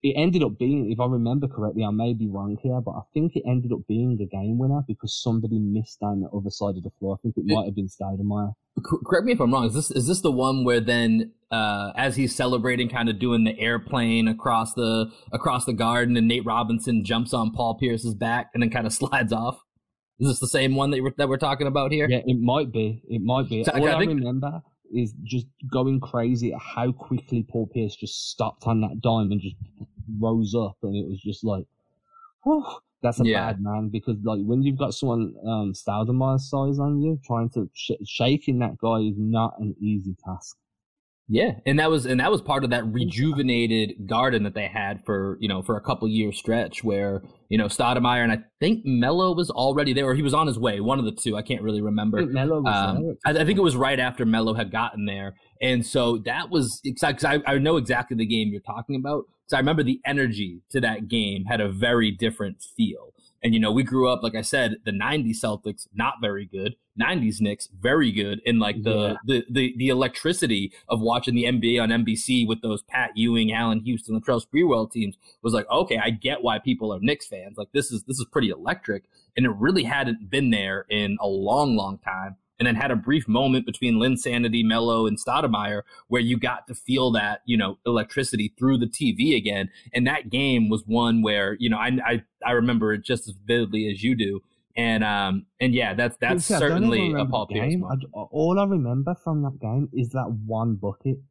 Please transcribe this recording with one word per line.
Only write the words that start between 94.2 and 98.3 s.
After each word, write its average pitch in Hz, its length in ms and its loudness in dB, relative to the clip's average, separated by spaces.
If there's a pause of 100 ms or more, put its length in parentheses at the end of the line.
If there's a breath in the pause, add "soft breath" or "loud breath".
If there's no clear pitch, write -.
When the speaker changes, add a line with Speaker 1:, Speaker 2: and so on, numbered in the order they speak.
Speaker 2:
And, 113 260 2
um, 98 440 0 (120)
and 127 140 2
yeah, 117 200 0
that's, 117 240 0
that's 156 320 0
Speaker 1:
Yeah, 202 80 4
I - 20 2
don't 147 100 4
Speaker 2:
certainly 214 300 4
Speaker 1:
even 175 100 2
Speaker 2:
a 156 60 0
Speaker 1:
remember 139 160 0
Speaker 2:
Paul 110 160 -2
Speaker 1:
the 101 80 -10
Speaker 2:
Pierce 120 160 0
Speaker 1:
game. 180 120 0
I 185 40 -6
Speaker 2:
moment. 135 140 -2
Speaker 1:
d-, - 120 -10
all 160 460 0